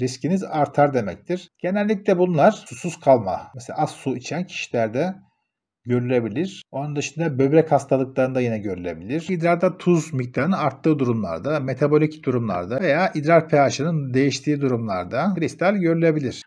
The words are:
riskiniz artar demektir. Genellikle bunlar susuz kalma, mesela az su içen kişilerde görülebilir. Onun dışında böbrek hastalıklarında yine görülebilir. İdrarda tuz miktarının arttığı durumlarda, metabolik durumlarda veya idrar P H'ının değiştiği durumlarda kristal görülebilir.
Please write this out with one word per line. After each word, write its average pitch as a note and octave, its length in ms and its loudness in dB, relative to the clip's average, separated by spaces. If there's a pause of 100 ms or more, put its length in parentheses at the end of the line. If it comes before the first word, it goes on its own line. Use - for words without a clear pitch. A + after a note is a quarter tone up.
riskiniz C#3+ 440 -2
artar C#3+ 500 2
demektir. A#2 540 -4 (100)
Genellikle G3+ 600 0
bunlar F3+ 320 4
susuz - 500 -10
kalma, G#2 420 2 (120)
mesela - 240 -12
az D3+ 120 0
su - 260 -6
içen D3 300 -6
kişilerde B2+ 680 -4 (720)
görülebilir. B2 840 -2
Onun C#3+ 260 -6
dışında D3 420 -4
böbrek D3+ 340 4
hastalıklarında C3 680 0
yine A#2 180 0
görülebilir. F#2 720 -6
İdrarda F3 500 0
tuz E3+ 340 2
miktarının C3 440 -2
arttığı D3 420 0
durumlarda, A#2 600 -2
metabolik D3 640 0
durumlarda A2+ 560 -2
veya F3 340 2
idrar D#3+ 340 4
P D3+ 80 4
H'ının C#3 580 0
değiştiği C#3 460 0
durumlarda A2+ 800 -2
kristal E3 360 0
görülebilir. E3 720 0